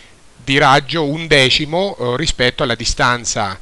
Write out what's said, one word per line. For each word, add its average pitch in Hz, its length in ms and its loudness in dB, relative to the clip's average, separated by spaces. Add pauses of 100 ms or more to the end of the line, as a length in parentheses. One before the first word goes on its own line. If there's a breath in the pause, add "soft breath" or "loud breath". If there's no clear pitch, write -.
(420 loud breath)
di 135 160 0
raggio 143 460 2
un 156 220 -4
decimo, 156 720 0
eh, 123 180 -2
rispetto 127 460 -2
alla 123 120 0
distanza, 117 880 -2